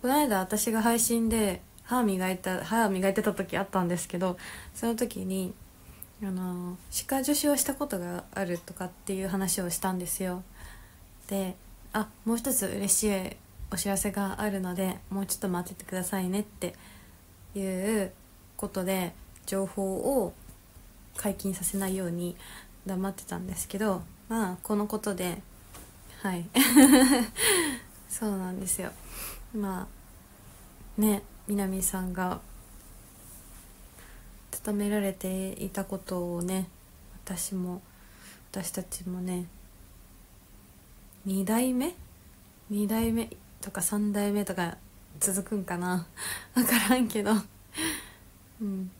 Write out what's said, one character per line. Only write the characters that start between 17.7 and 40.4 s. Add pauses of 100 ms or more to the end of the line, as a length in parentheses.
こ
と
で、 (320)
情
報 (260)
を (840)
解
禁
さ
せ
な
い
よ
う
に (500)
黙
っ
て
た
ん
で
す
け
ど、 (260)
ま
あ、
こ
の
こ
と
で、 (800)
は
い。 (760)
<laughs>
そ
う
な
ん
で
す
よ。 (600)
ま
あ、
ね、 (260)
南
さ
ん
が (2000)
勤
め
ら
れ
て
い
た
こ
と
を
ね、 (560)
私
も、 (680)
私
た
ち
も
ね、 (1800)